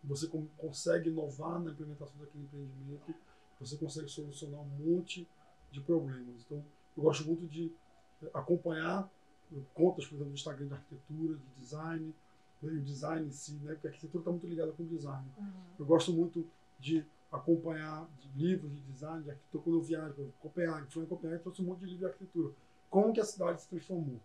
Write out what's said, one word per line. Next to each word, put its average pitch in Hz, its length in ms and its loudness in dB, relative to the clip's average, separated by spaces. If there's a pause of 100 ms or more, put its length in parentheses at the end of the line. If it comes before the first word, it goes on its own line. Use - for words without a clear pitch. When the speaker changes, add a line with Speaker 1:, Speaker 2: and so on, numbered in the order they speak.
Speaker 1:
você 143 260 -2
con-, 156 200 -4 (100)
consegue 165 520 2
inovar 156 500 -2
na 165 120 -2
implementação 147 480 -10
daquele 143 260 -14
empreendimento, 139 680 -10 (460)
você 127 160 -8
consegue 151 320 -4
solucionar 147 540 -8
um 143 40 -10 (140)
monte 170 480 4 (420)
de 139 120 -10
problemas. 131 640 0
Então, 147 180 -6 (320)
eu 147 80 0
gosto 151 240 8
muito 165 200 2
de 165 220 -2 (640)
acompanhar 170 760 2 (640)
contas, 175 320 6
por 151 100 -12
exemplo, 143 160 -4
do 139 40 -8
Instagram 139 320 -6
de 139 60 -6
arquitetura, 156 640 -4
de 131 260 -16
design, 160 540 -4 (460)
né, 151 120 -2
e 160 40 0
o 143 40 0
design 147 460 -2
em 139 40 -6
si, - 220 -10 (100)
né, 147 100 -6
porque 156 140 -6
a - 20 0
arquitetura 165 340 -4
tá 175 80 2
muito 175 160 0
ligada 160 240 0
com 170 120 -6
o 165 40 -4
design. 143 380 -4 (120)
Speaker 2:
Uhum. 202 80 -6 (340)
Speaker 1:
Eu 143 60 -4
gosto 165 280 8
muito 165 320 4 (340)
de 151 260 2 (260)
acompanhar 160 760 2 (140)
de 139 80 -18 (120)
livros 160 300 2
de 143 80 -8 (120)
design, 156 320 -6
de 143 80 -8
arquitetura, - 320 -8
quando 165 140 4
eu 160 40 6
viajo, 156 320 -2
por 139 80 -8
exemplo, 135 200 -8
Copenhague, 156 500 -2
fui 165 120 -4
em 156 40 -6
Copenhague 165 320 -4
e 165 40 -12
trouxe 185 180 -6
um 180 40 2
monte 180 140 -4
de 190 80 -10
livro 180 120 -8
de 190 60 -2
arquitetura. 170 480 -2 (360)
Como 208 240 8
que 226 60 4
a 202 60 4
cidade - 360 0
se - 80 -20
transformou? 160 560 -4